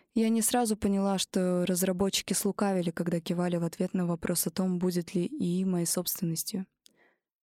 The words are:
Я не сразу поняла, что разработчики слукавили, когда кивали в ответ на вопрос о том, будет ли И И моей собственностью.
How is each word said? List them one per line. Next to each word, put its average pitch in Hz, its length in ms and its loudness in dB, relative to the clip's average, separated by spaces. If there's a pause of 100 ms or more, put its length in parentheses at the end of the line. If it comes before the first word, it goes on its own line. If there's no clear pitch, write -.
(140)
Я 226 160 4
не 226 140 2
сразу 220 340 2
поняла, 196 400 2
что 180 480 0
разработчики 185 680 0
слукавили, 190 580 0
когда 175 280 -2
кивали 175 360 0
в 170 80 0
ответ 180 320 -2
на 185 100 0
вопрос 170 400 -2
о 175 60 -4
том, 185 260 0
будет 175 380 -2
ли 175 100 0
И 185 360 -2
И 190 40 0
моей 175 220 0
собственностью. 175 800 -4 (760)